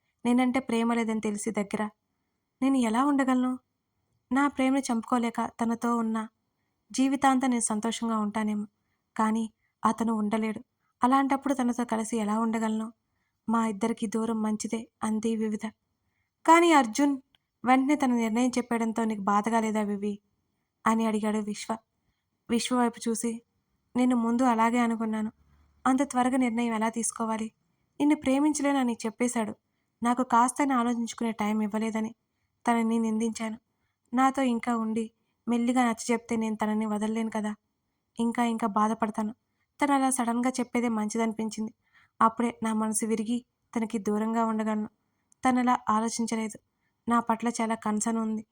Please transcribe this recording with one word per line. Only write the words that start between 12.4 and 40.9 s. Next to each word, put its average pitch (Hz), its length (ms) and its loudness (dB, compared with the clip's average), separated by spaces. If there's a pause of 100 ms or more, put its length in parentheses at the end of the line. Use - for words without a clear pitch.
ఉండగలను? 220 520 -2 (560)
మా 226 180 2
ఇద్దరికి 226 400 -2
దూరం 220 360 -2
మంచిదే," 214 460 -4 (140)
అంది 220 340 -2
వివిధ. 214 340 -4 (760)
"కానీ 339 260 8
అర్జున్ 277 460 4 (460)
వెంటనే 262 300 4
తన 262 180 2
నిర్ణయం 233 360 2
చెప్పేయడంతో 233 560 -2
నీకు 214 160 -2
బాధగా 208 400 2
లేదా 220 220 0
వివి?" 202 360 -4 (680)
అని 226 200 2
అడిగాడు 214 320 0
విశ్వ. 208 380 -6 (760)
విశ్వ 240 280 0
వైపు 233 300 0
చూసి, 233 340 -4 (540)
"నేను 254 200 4
ముందు 233 260 2
అలాగే 233 360 4
అనుకున్నాను. 220 540 -2 (540)
అంత 262 160 4
త్వరగా 254 340 0
నిర్ణయం 233 380 0
ఎలా 220 140 0
తీసుకోవాలి? 220 640 -4 (480)
నిన్ను 294 160 4
ప్రేమించలేనని 277 800 0 (100)
చెప్పేశాడు. 226 480 -2 (480)
నాకు 240 200 2
కాస్తైనా 254 560 2
ఆలోచించుకునే 233 540 -2
టైం 214 280 -2
ఇవ్వలేదని 220 540 -4 (560)
తనని 233 280 2
నిందించాను. 220 600 -4 (560)
నాతో 262 280 2
ఇంకా 240 340 0
ఉండి 220 340 -4 (380)
మెల్లిగా 240 360 2
నచ్చజెప్తే 233 520 -2
నేను 220 200 -2
తనని 214 300 -2
వదలలేను 220 440 -2
కదా, 214 240 -4 (640)
ఇంకా 233 240 0
ఇంకా 233 220 0
బాధపడతాను. 214 680 0 (480)
తను 285 120 4
అలా 269 160 2
సడన్గా 240 400 0
చెప్పేదే 247 380 -2
మంచిదనిపించింది. 220 840 -4 (460)